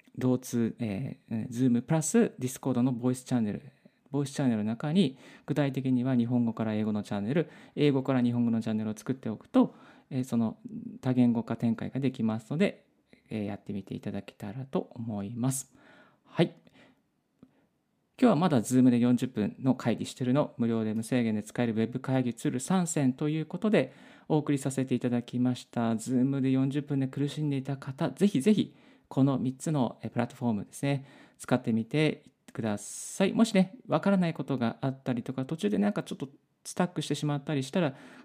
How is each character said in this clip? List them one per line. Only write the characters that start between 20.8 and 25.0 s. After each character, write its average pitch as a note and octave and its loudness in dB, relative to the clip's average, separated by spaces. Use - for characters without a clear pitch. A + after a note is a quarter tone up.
で A2 -2
無 A2+ -2
制 B2 0
限 A2 0
で G#2 -4
使 - -4
え A#2+ 2
る A2+ 0
ウ G#2 -2
ェ A2 2
ブ B2+ -6
会 C3 0
議 A#2+ -2
ツ - -2
ー - 0
ル B2+ -2
三 F3+ 0
選 C3+ 2
と D3+ -2
い D#3 -2
う D#3 -6
こ F3+ -10
と G#3+ 0
で D3 2
お D#3 4
送 D3 0
り C#3+ 2
さ C3+ -2
せ C3 0
て C3 0
い A#2 0